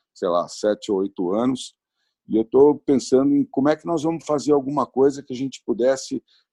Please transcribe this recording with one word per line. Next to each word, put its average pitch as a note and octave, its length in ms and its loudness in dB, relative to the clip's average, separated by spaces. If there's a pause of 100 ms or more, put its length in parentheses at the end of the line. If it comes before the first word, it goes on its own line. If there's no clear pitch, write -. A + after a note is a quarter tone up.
(140)
sei - 140 -6
lá, E2+ 200 0
sete - 440 -4
ou G2 80 0
oito F#2+ 340 -4
anos, B2+ 420 -4 (520)
e G2 80 -4
eu A2 80 2
tô C#3+ 320 4
pensando C#3 600 2
em C#3+ 100 2
como C3+ 240 -2
é D#3 60 2
que D#3 100 -18
nós E3 160 -2
vamos D#3+ 240 -4
fazer C#3+ 260 0
alguma C#3 360 0
coisa C#3 340 2
que C3+ 100 -14
a B2+ 40 -8
gente C3 280 -8
pudesse B2+ 600 -2 (300)